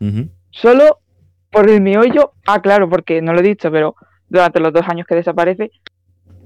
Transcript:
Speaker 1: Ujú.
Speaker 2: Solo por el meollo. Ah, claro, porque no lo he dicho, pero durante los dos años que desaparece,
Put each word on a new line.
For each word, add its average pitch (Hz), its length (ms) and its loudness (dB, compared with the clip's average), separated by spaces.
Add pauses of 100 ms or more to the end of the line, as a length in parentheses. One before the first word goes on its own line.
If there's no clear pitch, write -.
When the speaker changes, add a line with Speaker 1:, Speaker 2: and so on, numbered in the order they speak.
Speaker 1:
Ujú. 113 200 -6 (220)
Speaker 2:
Solo 269 480 2 (520)
por 208 200 2
el 214 100 4
meollo. 233 520 0 (140)
Ah, 202 140 0
claro, 196 300 0
porque 165 320 -2
no 165 100 -4
lo 175 80 0
he - 20 2
dicho, 196 280 -2
pero 156 240 -2 (340)
durante 175 320 0
los 160 120 -2
dos 165 160 0
años 170 180 -8
que - 80 -4
desaparece, 180 560 -4 (760)